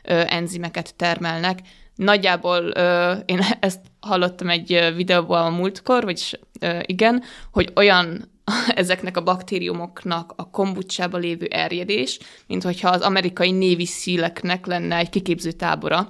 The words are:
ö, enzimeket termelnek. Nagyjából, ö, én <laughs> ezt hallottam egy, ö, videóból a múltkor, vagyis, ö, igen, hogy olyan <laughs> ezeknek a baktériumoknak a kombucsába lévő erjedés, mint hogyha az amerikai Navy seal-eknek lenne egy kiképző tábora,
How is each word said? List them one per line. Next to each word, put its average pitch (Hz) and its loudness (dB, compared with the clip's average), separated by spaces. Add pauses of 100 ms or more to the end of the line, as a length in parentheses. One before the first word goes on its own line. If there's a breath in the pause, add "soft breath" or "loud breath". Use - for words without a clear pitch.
ö, 170 2
enzimeket 170 -4
termelnek. 170 -2 (360 soft breath)
Nagyjából, 180 2
ö, 175 2 (120)
én 185 0 (140)
<laughs> - -6
ezt 190 0 (200)
hallottam 180 0
egy, 170 0
ö, 170 4
videóból 175 2
a 165 2
múltkor, 196 0
vagyis, 180 -6 (260)
ö, 170 -2
igen, 220 2 (280 loud breath)
hogy - 0
olyan 180 4 (200)
<laughs> 240 0
ezeknek 185 0
a 175 -2
baktériumoknak 175 -4
a 175 -14
kombucsába 185 -2
lévő 170 -4
erjedés, 180 -2 (280 loud breath)
mint 185 -4
hogyha 180 0
az 180 4
amerikai 185 2
Navy 180 4
seal-eknek 180 -2
lenne 170 -2
egy 170 0
kiképző 175 -2
tábora, 160 -2